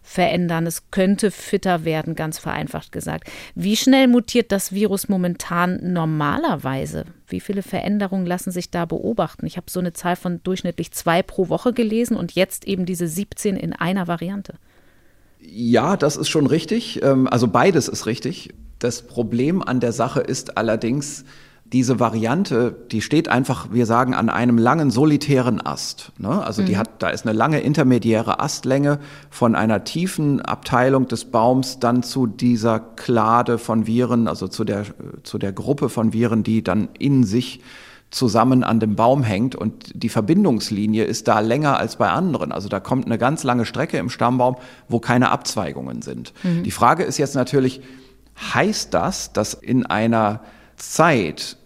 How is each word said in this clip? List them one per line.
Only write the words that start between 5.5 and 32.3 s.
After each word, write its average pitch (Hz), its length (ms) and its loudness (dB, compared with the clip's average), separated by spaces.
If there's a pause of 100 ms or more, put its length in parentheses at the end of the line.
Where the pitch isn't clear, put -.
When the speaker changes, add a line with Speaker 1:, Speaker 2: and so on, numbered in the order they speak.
Speaker 1:
normalerweise? 156 1120 -2 (240)
Wie - 140 -6
viele 196 200 -6
Veränderungen 196 640 -2
lassen 180 260 -4
sich 180 200 -6
da 170 140 -2
beobachten? 180 600 -4
Ich - 100 -8
habe - 120 -12
so 180 120 -4
eine 175 100 -2
Zahl 175 240 -2
von 175 280 -6
durchschnittlich 175 500 -4
zwei 175 300 0
pro - 260 -2
Woche 185 240 0
gelesen 226 420 0
und 180 160 -4
jetzt - 340 -2
eben 185 200 -2
diese 170 240 -4
siebzehn 196 480 -4
in - 160 -6
einer 180 340 -2
Variante. 185 460 -6 (880)
Speaker 2:
Ja, 117 560 2
das 143 180 0
ist - 140 -4
schon 147 180 2
richtig. 214 560 -2
Ähm, 131 240 4
also 120 220 2
beides 147 400 4
ist - 160 -8
richtig. - 480 -6 (260)
Das 120 220 -4
Problem 123 600 -2
an 127 200 0
der 120 100 0
Sache 123 300 0
ist - 360 -4
allerdings, 113 680 -2 (480)
diese 127 260 2
Variante, 117 720 0 (180)
die 110 100 -2
steht 160 260 0
einfach, 123 460 0
wir 120 120 4
sagen, 120 280 2
an 110 160 2
einem 120 280 2
langen 139 320 4
solitären 135 760 2
Ast, - 520 -8
ne? 95 120 -6 (160)
Also 104 180 -2
die 92 120 2
Speaker 1:
Mhm. - 20 0
Speaker 2:
hat, 117 120 -2 (100)
da 87 100 0
ist - 160 -4
eine 110 120 0
lange 143 220 2
intermediäre 117 800 2
Astlänge 143 600 0 (300)
von 117 240 2
einer 104 300 2
tiefen 151 580 -2
Abteilung 131 680 0
des 113 160 -4
Baums 127 540 2
dann 120 240 2
zu 131 220 -2
dieser 113 540 2